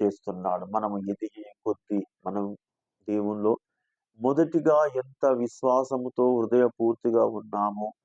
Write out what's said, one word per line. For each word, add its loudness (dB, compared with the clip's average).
చేస్తున్నాడు. -4
మనము -4
ఎదిగే -8
కొద్దీ -4
మనం -6
దేవునిలో 0
మొదటిగా 2
ఎంత -4
విశ్వాసముతో 0
హృదయపూర్తిగా 2
ఉన్నామో -4